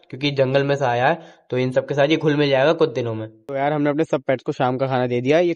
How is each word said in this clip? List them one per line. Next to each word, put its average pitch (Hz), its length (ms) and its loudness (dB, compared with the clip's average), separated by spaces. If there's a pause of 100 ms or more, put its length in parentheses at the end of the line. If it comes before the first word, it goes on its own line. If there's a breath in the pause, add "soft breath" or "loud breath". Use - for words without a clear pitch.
(100)
क्योंकि 139 200 -4
जंगल 135 340 2
में 139 120 0
से 139 80 -2
आया 120 240 0
है, 135 100 0 (320 loud breath)
तो 127 80 -2
इन 127 140 0
सबके 135 220 -2
साथ 143 140 2
ये 156 80 2
घुल 147 200 0
मिल 143 120 2
जाएगा 139 240 4
कुछ 143 220 0
दिनों 117 200 -4
में। 110 140 -8
तो - 260 -14
यार, 139 180 -2
हमने 147 180 0
अपने 147 140 0
सब 147 180 -2
पेट्स 131 220 -2
को 151 80 -4
शाम 127 260 -2
का 135 80 -2
खाना 127 200 0
दे 123 140 -2
दिया, 135 180 2
ये 175 180 0